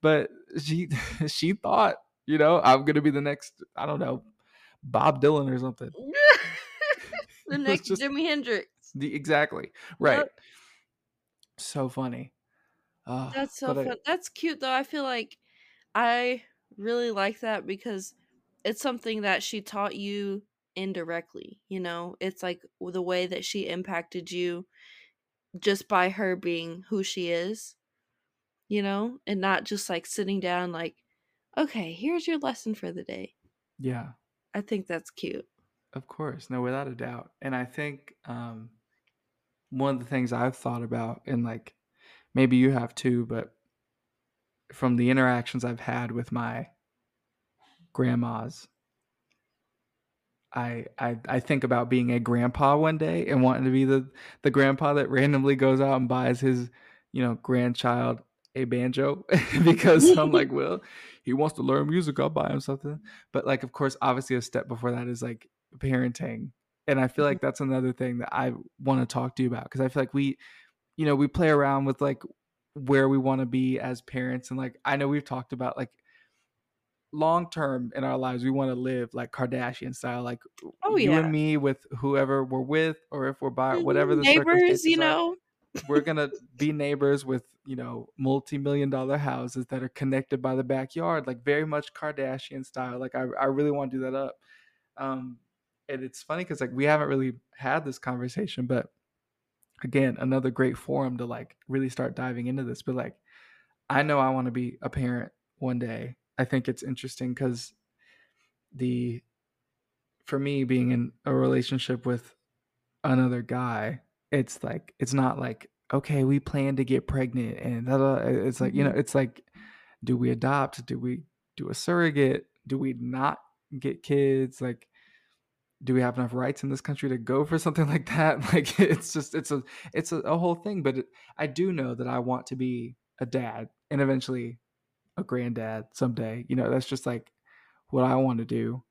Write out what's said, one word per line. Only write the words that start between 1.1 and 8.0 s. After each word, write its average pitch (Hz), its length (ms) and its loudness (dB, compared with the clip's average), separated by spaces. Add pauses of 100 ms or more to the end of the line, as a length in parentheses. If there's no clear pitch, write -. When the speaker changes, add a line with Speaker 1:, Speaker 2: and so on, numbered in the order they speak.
Speaker 1:
she 170 260 0
thought, - 420 2 (300)
you 151 120 2
know, 156 240 8
I'm 131 220 8
gonna 147 180 4
be 151 80 4
the 143 120 0
next, - 400 -8 (140)
I - 100 -4
don't 147 140 -4
know, 127 240 -4 (580)
Bob 135 400 2
Dylan 143 320 4
or 127 40 0
something. 127 360 -6
Speaker 2:
<laughs> - 1500 2
The 285 100 -2
Speaker 1:
<laughs> 285 80 -2
It - 40 2
was - 100 2
Speaker 2:
next - 80 -14
Speaker 1:
just 190 120 0